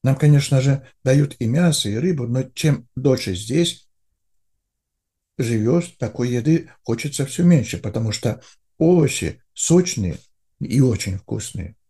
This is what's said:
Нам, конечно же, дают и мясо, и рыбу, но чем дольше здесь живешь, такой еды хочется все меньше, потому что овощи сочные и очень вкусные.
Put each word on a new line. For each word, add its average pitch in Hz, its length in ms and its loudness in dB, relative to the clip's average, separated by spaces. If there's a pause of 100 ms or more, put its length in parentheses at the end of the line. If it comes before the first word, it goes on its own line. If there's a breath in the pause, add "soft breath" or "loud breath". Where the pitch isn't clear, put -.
Нам, 135 140 2
конечно 143 440 4
же, 135 260 0 (160 loud breath)
дают 143 360 2
и 120 80 -4
мясо, 151 420 0
и 101 80 -4
рыбу, 143 300 -2
но 127 180 -2
чем - 500 -2
дольше 127 400 0
здесь 123 540 -4 (1500)
живешь, 117 640 -2
такой 120 320 -4
еды 123 400 0 (120)
хочется 135 440 -4
все - 180 -4
меньше, 139 340 4
потому 110 340 -4
что - 280 -4 (380 loud breath)
овощи 160 640 0 (100)
сочные 160 680 0 (420)
и - 200 -2
очень 104 380 0
вкусные. - 580 -10 (140)